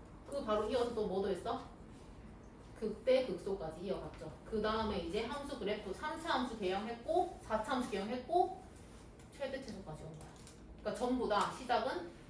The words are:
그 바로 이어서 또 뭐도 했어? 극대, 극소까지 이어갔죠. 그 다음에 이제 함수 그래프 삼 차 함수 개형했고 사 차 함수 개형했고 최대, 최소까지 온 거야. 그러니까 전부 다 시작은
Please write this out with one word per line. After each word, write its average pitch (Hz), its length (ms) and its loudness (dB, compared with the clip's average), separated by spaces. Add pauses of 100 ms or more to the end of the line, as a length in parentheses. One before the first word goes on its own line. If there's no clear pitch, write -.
(280)
그 277 160 -2
바로 220 240 4
이어서 240 260 2
또 214 120 2
뭐도 190 240 2
했어? 226 340 0 (1160)
극대, 254 460 6
극소까지 175 600 -4
이어갔죠. 156 440 -4 (140)
그 220 160 0
다음에 214 380 2
이제 175 260 0
함수 277 340 -4
그래프 202 360 -2
삼 320 260 -4
차 330 140 2
함수 226 240 0
개형했고 233 840 2
사 220 200 2
차 277 140 2
함수 214 140 2
개형했고 247 680 4 (800)
최대, 269 260 -2
최소까지 185 380 -8
온 156 160 -12
거야. - 100 -12 (520)
그러니까 208 180 -2
전부 247 300 4
다 196 240 6
시작은 254 580 0 (200)